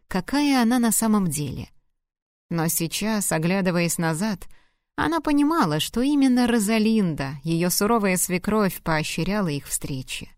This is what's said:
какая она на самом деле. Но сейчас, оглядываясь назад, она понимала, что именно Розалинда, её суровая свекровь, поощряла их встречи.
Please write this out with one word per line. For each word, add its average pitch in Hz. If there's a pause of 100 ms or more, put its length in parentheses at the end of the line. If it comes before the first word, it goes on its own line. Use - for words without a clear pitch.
какая 277
она 233
на 233
самом 214
деле. 143 (800)
Но 165
сейчас, 202
оглядываясь 170
назад, 170 (480)
она 320
понимала, 285
что 226
именно 262
Розалинда, 208
её 170
суровая 202
свекровь, 190
поощряла 170
их 143
встречи. -